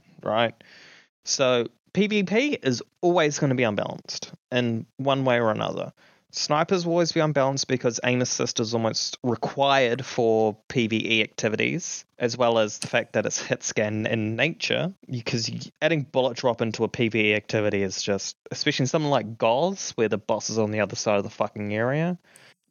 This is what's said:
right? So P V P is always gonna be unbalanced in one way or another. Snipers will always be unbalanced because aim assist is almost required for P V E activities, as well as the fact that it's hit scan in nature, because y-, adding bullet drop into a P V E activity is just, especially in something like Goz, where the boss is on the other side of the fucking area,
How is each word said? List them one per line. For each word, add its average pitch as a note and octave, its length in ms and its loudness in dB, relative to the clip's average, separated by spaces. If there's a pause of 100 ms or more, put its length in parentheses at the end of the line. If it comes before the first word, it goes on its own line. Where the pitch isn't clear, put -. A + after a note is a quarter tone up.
(220)
right? A2+ 320 2 (720)
So B2+ 420 2 (260)
P G#3 160 2
V G#3 160 2
P A#3+ 380 0
is B2 200 0 (180)
always E3+ 380 4
gonna C3+ 160 2
be B2+ 100 0
unbalanced - 680 -4 (200)
in A#2+ 320 0 (140)
one C3+ 260 0
way A#2+ 160 4
or A2+ 100 4
another. F#2 420 -4 (400)
Snipers E3+ 540 0
will E3+ 60 0
always E3+ 180 2
be - 80 -2
unbalanced C#3 480 2
because B2 380 0
aim B2 180 2
assist - 380 -2
is A2+ 120 -2
almost A2+ 520 -2
required C3+ 840 2
for A2 500 2 (120)
P A#2+ 180 2
V A2 320 2
E G#2+ 40 4
activities, A#2+ 840 -4 (160)
as A#2 180 -2
well A#2 220 4
as G#2+ 180 0
the - 80 -8
fact - 280 -2
that A2 120 2
it's - 160 -4
hit - 220 -4
scan G#2+ 420 -2
in A2+ 300 -2
nature, C#3+ 560 -2 (180)
because A#2 400 -4
y-, A#2 80 -6 (240)
adding D#3 200 2
bullet B2+ 340 0
drop A#2+ 260 0
into A2+ 220 -2
a G#2 40 2
P A#2+ 200 0
V G#2+ 240 4
E - 20 2
activity G#2 480 0
is F#2 180 -2
just, - 360 -4 (160)
especially C#3+ 320 0
in B2+ 40 2
something D3+ 220 0
like A2+ 280 -2
Goz, C#3+ 580 0
where A2 120 2
the G#2 100 0
boss G#2+ 320 -4
is A2 80 -2
on G#2+ 120 2
the G#2+ 100 -2
other G2 140 0
side G#2 240 0
of G2+ 60 0
the G#2+ 60 -10
fucking G#2 440 -6
area, D3 420 -2 (540)